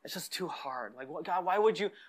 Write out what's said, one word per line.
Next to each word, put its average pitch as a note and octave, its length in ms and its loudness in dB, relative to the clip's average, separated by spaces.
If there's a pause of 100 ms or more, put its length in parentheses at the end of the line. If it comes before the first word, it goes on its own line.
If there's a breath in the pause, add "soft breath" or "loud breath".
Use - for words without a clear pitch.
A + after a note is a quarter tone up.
It's - 100 -10
just - 180 -8
too F3+ 160 -4
hard. B2 480 -6
Like, C3 140 -12
what, E3 160 -8
God, F#3 180 0
why F#3 140 4
would G#3+ 220 6
you, G3 120 0 (180 loud breath)